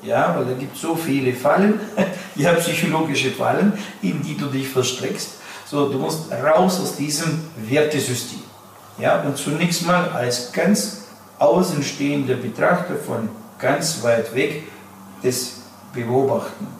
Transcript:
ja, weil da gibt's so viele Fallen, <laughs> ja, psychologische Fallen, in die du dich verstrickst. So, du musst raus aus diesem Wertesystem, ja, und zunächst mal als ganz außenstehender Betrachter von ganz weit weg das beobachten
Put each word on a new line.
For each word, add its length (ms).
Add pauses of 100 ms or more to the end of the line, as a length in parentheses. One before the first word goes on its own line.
ja, 340
weil 80
da 80
gibt's 280
so 140
viele 380
Fallen, 460 (280)
<laughs> 280
ja, 180
psychologische 760
Fallen, 420 (280)
in 200
die 160
du 100
dich 220
verstrickst. 600 (360)
So, 240
du 100
musst 320
raus 500
aus 160
diesem 480 (100)
Wertesystem, 880 (580)
ja, 220
und 160
zunächst 480
mal 260
als 400
ganz 520 (360)
außenstehender 960
Betrachter 600
von 340 (280)
ganz 460
weit 320
weg 280 (600)
das 300 (400)
beobachten 760 (120)